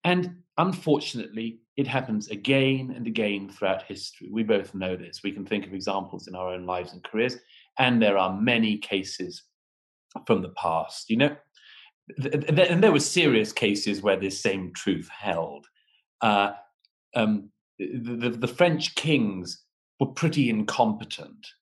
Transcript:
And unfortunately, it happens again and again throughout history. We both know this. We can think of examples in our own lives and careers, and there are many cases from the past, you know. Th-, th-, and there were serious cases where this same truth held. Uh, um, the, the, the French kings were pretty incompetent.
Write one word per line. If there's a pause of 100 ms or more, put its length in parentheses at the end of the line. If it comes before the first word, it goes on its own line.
And (200)
unfortunately, (180)
it
happens
again
and
again
throughout
history.
We
both
know
this.
We
can
think
of
examples
in
our
own
lives
and
careers, (400)
and
there
are
many
cases (840)
from
the
past,
you
know. (840)
Th-,
th-,
and
there
were
serious
cases
where
this
same
truth
held. (520)
Uh, (640)
um, (300)
the,
the,
the
French
kings (360)
were
pretty
incompetent. (140)